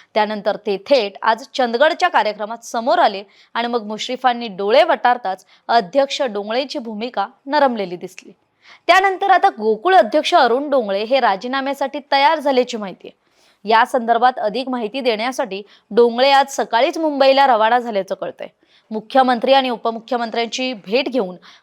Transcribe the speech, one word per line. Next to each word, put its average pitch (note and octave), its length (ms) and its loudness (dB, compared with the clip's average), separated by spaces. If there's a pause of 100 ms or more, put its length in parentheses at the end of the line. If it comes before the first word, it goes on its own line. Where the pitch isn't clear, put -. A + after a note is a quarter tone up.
(140)
त्यानंतर G#3 420 -2
ते G3 200 -4
थेट G3+ 360 0 (100)
आज A#3 320 0
चंदगडच्या C#4 540 0
कार्यक्रमात G#3+ 560 -2
समोर B3+ 340 -2
आले G#3 260 0 (300)
आणि A#3 140 -4
मग A#3+ 140 -4
मुश्रीफांनी A#3+ 640 -4
डोळे G#3 360 0
वटारताच A#3+ 640 -2 (220)
अध्यक्ष C4+ 540 0
डोंगळेची A#3 560 -6
भूमिका A3 480 -8 (200)
नरमलेली A#3+ 500 0
दिसली. - 360 -16 (540)
त्यानंतर F#4+ 440 2
आता F#4+ 180 4
गोकुळ A3 460 0
अध्यक्ष D4+ 400 2
अरुण C#4 360 2
डोंगळे G#3+ 340 -2
हे B3+ 160 0
राजीनाम्यासाठी C4 800 -2 (120)
तयार C#4+ 260 4
झाल्याची B3+ 380 0
माहिती G3 320 -12
आहे. - 180 -20 (420)
या A3 180 6
संदर्भात A#3 520 2
अधिक A3 300 -4
माहिती B3 320 -6
देण्यासाठी A3+ 600 -4 (280)
डोंगळे A#3+ 400 4
आज C#4 180 4
सकाळीच C#4 500 -2
मुंबईला C#4 480 4
रवाना A3+ 320 4
झाल्याचं G#3 360 -4
कळतंय. - 320 -10 (440)
मुख्यमंत्री B3 640 2
आणि C4+ 160 4
उपमुख्यमंत्र्यांची A#3 1040 -4
भेट A#3 360 -2
घेऊन G3+ 280 -4 (260)